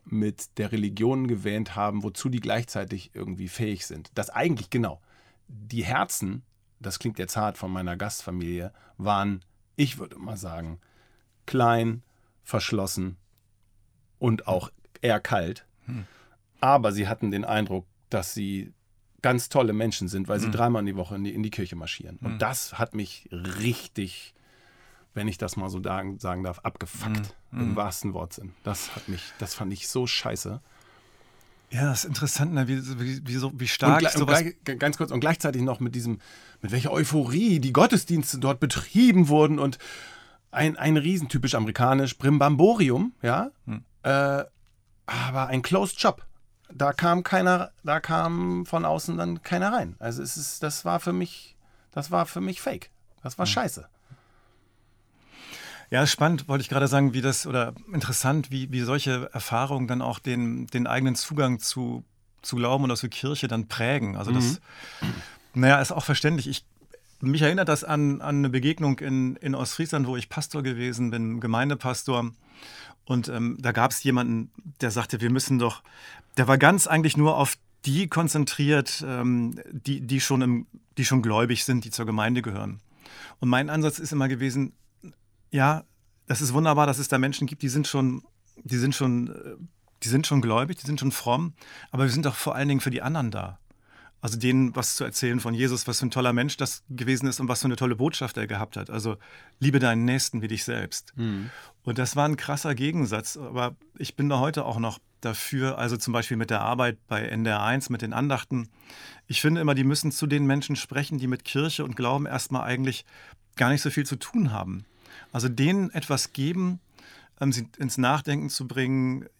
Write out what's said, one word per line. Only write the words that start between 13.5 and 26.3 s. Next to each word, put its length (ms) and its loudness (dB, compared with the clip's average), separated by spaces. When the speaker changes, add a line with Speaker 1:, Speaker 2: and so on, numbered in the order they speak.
Speaker 1:
und 300 2
auch 220 -2
eher 200 2
kalt. 460 -2
Speaker 2:
Hm. 200 -10
Speaker 1:
Aber 320 6
sie 160 0
hatten 220 -2
den 140 -2
Eindruck, 420 -2
dass 240 -4
sie 380 -6
ganz 260 2
tolle 240 4
Menschen 360 -2
sind, 200 -4
weil 100 0
sie 80 -2
Speaker 2:
Hm. 60 -2
Speaker 1:
dreimal 280 2
in 60 -2
die 100 -4
Woche 200 -6
in 80 -4
die, 100 -6
in 80 -4
die 80 -4
Kirche 260 -8
marschieren. 420 -12
Und 140 -6
Speaker 2:
Hm. 60 -6
Speaker 1:
das 400 -4
hat 160 -4
mich 380 -8
richtig, 1040 -6
wenn 120 -4
ich 120 -6
das 180 -6
mal 140 -6
so 100 -8
da, 220 -4
sagen 240 -4